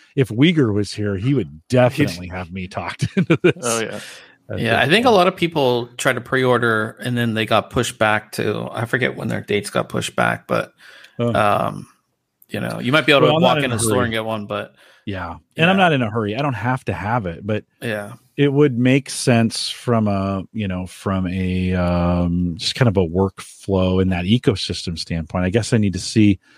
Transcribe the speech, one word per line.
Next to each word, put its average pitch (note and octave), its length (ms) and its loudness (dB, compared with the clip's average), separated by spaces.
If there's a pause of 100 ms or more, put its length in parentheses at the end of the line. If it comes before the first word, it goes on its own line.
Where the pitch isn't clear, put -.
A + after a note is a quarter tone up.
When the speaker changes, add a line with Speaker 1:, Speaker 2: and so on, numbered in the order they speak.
(180)
Speaker 1:
If C3 100 2
Uyghur C3 460 4
was G2+ 180 -2
here, G#2 240 -4
he A#2+ 180 0
would G#2 140 0
Speaker 2:
He'd D2+ 220 -20
Speaker 1:
definitely A#2+ 580 2
have F2 240 -10
me F#2 160 -10
talked - 440 -6
<laughs> - 40 -6
into E3+ 260 2
this. F3+ 200 4
Speaker 2:
Oh, A#2 180 0
yeah. G#2 200 -6 (500)
Speaker 1:
At G#2 100 -8
Speaker 3:
Yeah, A2+ 200 0
Speaker 1:
this B2 80 2
Speaker 3:
I - 20 0
think A3 160 4
a B3+ 40 6
Speaker 1:
point. A3 60 6
Speaker 3:
lot F3+ 120 6
of F#3 100 -2
people B2+ 500 0 (100)
tried C3 160 0
to B2 80 -4
pre-order, A#2+ 800 0
and B2 160 -4
then A#2 200 0
they A2 100 0
got A2 240 0
pushed - 300 -4
back G#2+ 340 0
to, A2 380 -4
I A2+ 140 -6
forget B2+ 300 -2
when C3 140 -8
their G#2 120 -4
dates G#2 280 -4
got - 200 -4
pushed - 260 -6
back, A#1 320 -2
but, - 260 -4 (460)
Speaker 1:
Oh. A#2+ 140 0
Speaker 3:
um, G#2+ 540 0 (640)
you G#2 100 -8
know, A2+ 200 -6
you B2 120 -4
might D3 140 2
be D3+ 80 4
able C3+ 80 6
to C3 60 6
Speaker 1:
Well, - 100 4
I'm E3+ 60 2
not - 40 6
Speaker 3:
walk - 120 4
Speaker 1:
in C3+ 60 0
Speaker 3:
in B2 60 -2
Speaker 1:
a A#2 60 -2
Speaker 3:
the A2 60 -2
store A2 140 2
Speaker 1:
hurry. B2 80 2
Speaker 3:
and A2+ 60 -4
get A2 140 -4
one, G#2+ 220 -6
but G#2 280 -6 (300)
Speaker 1:
Yeah. F2+ 320 -8 (200)
And E3 140 2
I'm G3 60 2
Speaker 3:
Yeah. F#3+ 60 4
Speaker 1:
not E3 100 4
in C3 100 2
a G#2+ 80 -2
hurry. G#2+ 240 -2
I C3+ 80 -4
don't C#3+ 100 -2
have B2 320 -2
to G2+ 80 -4
have G2+ 320 -2
it, E2+ 220 -8
but G#2+ 160 -2 (180)
Speaker 3:
Yeah. G#2+ 320 -6 (240)
Speaker 1:
it C#3+ 160 4
would C#3+ 240 4
make C3 320 2
sense A#2 600 0
from A2+ 380 0
a, G2 360 -2 (100)
you G#2+ 140 -6
know, F#2 180 -6
from F#2+ 420 -4
a, F#2 460 -2
um, F2 840 0
just - 180 -6
kind B2+ 120 4
of F#2+ 80 2
a F#2 120 2
workflow F#2 960 0
in F#2+ 80 2
that F2 160 -2
ecosystem F#2+ 760 0
standpoint. F2 460 -4
I F#2 40 2
guess A2 240 0
I A#2 40 4
need G2+ 160 2
to F#2+ 60 -4
see G#2 400 2 (180)